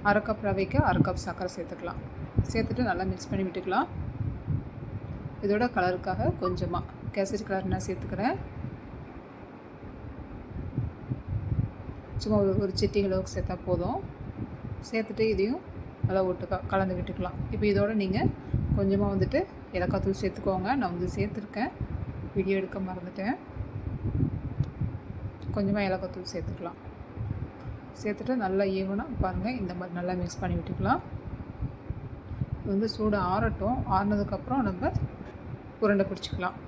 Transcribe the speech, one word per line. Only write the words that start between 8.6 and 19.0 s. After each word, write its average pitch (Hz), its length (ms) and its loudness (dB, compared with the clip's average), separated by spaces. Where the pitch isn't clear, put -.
சும்மா 214 200 6
ஒரு, 190 100 6
ஒரு 185 160 0
சிட்டிகை 202 280 4
அளவுக்கு 185 260 0
சேர்த்தா 180 220 0
போதும். 180 280 4
சேர்த்துட்டு 220 420 2
இதையும் 214 300 2
நல்லா 190 200 6
ஒட்டுக்கா 180 300 0
கலந்து 190 260 4
விட்டுக்கலாம். 180 400 -2
இப்போ 208 160 4
இதோட 202 320 4
நீங்க 190 180 2
கொஞ்சமா 202 380 6